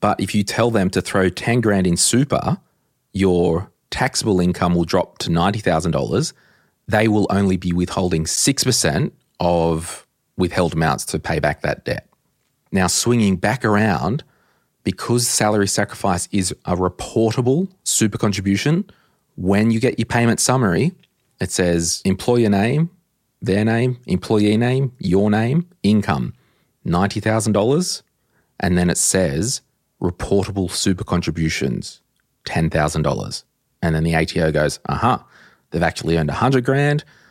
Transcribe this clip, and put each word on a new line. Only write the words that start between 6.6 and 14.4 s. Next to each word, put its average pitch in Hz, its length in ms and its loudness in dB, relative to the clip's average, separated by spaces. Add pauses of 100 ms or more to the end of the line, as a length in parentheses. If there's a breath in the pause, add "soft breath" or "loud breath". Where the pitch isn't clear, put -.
They 110 180 2
will 104 240 2
only 95 260 2
be 90 160 -2
withholding 87 540 0
six - 380 0
percent 123 500 0 (240)
of 82 680 -2 (320)
withheld 87 380 0
amounts 80 320 0
to - 140 -4
pay 80 180 -4
back 76 240 -2
that - 220 -4
debt. - 240 -6 (640)
Now, 92 140 2
swinging 107 500 2
back 104 280 -2
around, 104 600 0 (580)